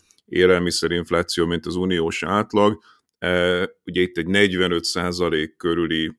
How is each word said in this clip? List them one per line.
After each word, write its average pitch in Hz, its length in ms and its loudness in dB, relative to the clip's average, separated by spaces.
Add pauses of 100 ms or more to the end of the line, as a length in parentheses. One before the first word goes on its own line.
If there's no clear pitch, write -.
(240)
élelmiszerinfláció, 87 1200 2
mint 85 200 -4
az 85 100 -6
uniós 87 460 -2
átlag. 104 580 0 (380)
E, 90 420 0 (240)
ugye 90 160 -4
itt 90 160 0
egy 82 100 -4
negyvenöt 92 580 2
százalék 87 720 -2
körüli 80 640 -2